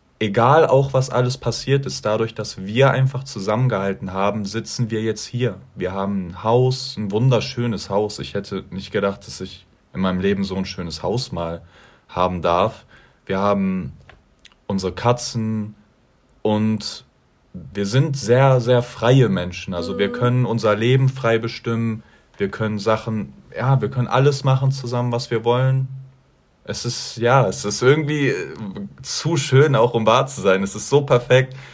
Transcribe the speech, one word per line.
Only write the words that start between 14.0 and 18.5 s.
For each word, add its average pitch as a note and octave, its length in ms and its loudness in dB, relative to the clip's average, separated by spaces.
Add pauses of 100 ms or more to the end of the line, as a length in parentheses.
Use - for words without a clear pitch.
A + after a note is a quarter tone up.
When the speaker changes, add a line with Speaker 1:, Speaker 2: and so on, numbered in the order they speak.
Speaker 1:
unsere F#2+ 260 -2
Katzen A2 800 -2 (720)
und G#2+ 600 0 (480)
wir G2+ 340 -6
sind C3+ 280 2
sehr, B2+ 460 4